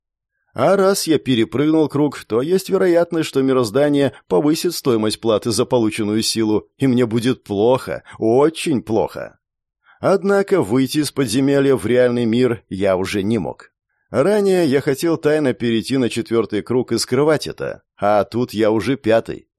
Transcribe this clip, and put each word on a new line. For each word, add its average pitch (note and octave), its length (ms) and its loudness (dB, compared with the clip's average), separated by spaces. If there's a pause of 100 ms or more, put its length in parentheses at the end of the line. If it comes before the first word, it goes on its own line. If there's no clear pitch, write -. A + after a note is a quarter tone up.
(540)
А D#3+ 220 2
раз G3 300 0
я D#3 120 2
перепрыгнул C3+ 680 0
круг, C#3+ 360 -2
то A2+ 180 -2
есть F3+ 260 -2
вероятность, E3+ 600 0
что C3+ 120 -2
мироздание C3+ 720 0 (160)
повысит D#3+ 460 0
стоимость A2 460 -2
платы A2 300 0
за A#2 140 0
полученную A2 580 0
силу, G#2+ 540 -2
и C3+ 100 -2
мне B2 200 2
будет A#2 360 -2
плохо, G#2 600 0 (160)
очень C3+ 640 0
плохо. D2 560 -4 (600)
Однако G3 600 0
выйти C3 380 0
из D3 120 -2
подземелья C#3 640 2
в A2+ 120 -4
реальный A#2+ 400 2
мир A#2 420 0
я F#2+ 280 0
уже F#2+ 260 -4
не A2 160 0
мог. C2 320 -10 (400)
Ранее F#3 560 2
я C#3 160 2
хотел D#3 340 0
тайно D3+ 380 0
перейти A#2 420 -2
на B2 140 0
четвёртый A2 500 -2
круг A#2+ 320 -2
и A2+ 60 -2
скрывать C#3+ 480 0
это, C2+ 340 -10 (180)
а G2+ 260 2
тут A#2+ 280 -4
я G#2+ 180 2
уже A2+ 260 0
пятый. G#2+ 520 -2 (100)